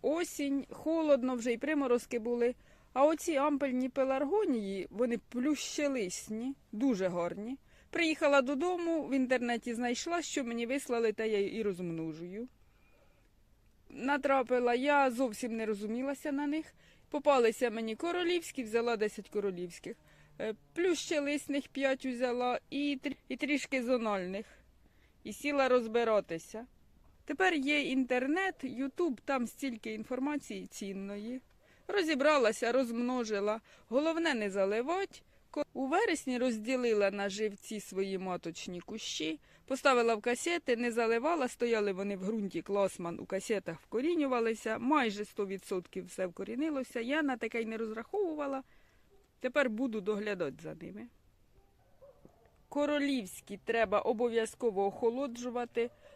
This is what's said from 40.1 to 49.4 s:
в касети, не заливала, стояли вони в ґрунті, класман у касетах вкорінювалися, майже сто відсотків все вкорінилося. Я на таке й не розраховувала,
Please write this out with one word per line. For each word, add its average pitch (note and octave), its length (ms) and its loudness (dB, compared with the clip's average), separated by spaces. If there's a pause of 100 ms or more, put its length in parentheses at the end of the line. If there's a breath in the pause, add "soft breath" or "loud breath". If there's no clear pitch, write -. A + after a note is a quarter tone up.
в G#3+ 60 -4
касети, B3 560 0
не A#3+ 160 -2
заливала, A#3+ 560 2
стояли A3 440 0
вони G3+ 240 -4
в F#3+ 80 -8
ґрунті, G3 380 -2
класман F#3+ 580 -2
у F3+ 60 -10
касетах F#3+ 540 -4
вкорінювалися, A#3+ 1000 0
майже A#3 460 2
сто G3+ 220 -4
відсотків F#3+ 600 -6
все F#3 200 -4
вкорінилося. A#3+ 760 -4
Я C4+ 220 0
на C4+ 140 0
таке A#3 260 -4
й A3+ 40 -4
не A3+ 100 -6
розраховувала, C4+ 840 -4 (800 soft breath)